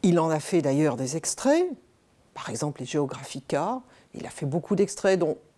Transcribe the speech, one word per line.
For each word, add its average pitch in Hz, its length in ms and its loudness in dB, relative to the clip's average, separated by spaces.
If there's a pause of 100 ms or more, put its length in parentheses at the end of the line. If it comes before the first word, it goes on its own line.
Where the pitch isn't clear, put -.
Il 175 160 6
en 160 120 2
a 156 100 0
fait 170 220 0
d'ailleurs 143 340 2
des 135 220 -4
extraits, 320 480 2 (640)
par - 160 -14
exemple 135 320 -4
les 127 60 -8
Geographica. 147 920 -4 (340)
Il - 120 -12
a - 40 -10
fait - 160 -8
beaucoup 165 280 -2
d'extraits 190 440 2
dont 156 180 0 (220)